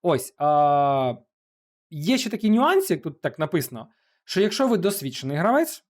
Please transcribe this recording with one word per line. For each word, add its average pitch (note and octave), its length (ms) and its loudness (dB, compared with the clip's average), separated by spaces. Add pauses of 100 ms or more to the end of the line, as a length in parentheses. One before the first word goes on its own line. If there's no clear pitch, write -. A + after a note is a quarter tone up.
Ось, D3 360 0
а, C#3+ 760 2 (760)
є E3 280 0
ще B3 120 -4
такий G#3+ 200 0
нюанс, D#4+ 400 2
як D#3 120 -2
тут - 180 -10
так - 180 -6
написано, D3+ 500 -4 (360)
що - 160 -4
якщо G#3 280 0
ви A3+ 100 2
досвідчений D3 580 -4
гравець, B3+ 540 0